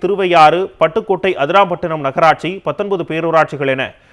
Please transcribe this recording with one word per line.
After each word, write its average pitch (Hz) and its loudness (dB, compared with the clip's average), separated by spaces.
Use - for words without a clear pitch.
திருவையாறு, 175 4
பட்டுக்கோட்டை, 185 -2
அதிராம்பட்டினம் 170 0
நகராட்சி, 156 0
பத்தொன்பது 196 -4
பேரூராட்சிகள் 156 -2
என 131 -4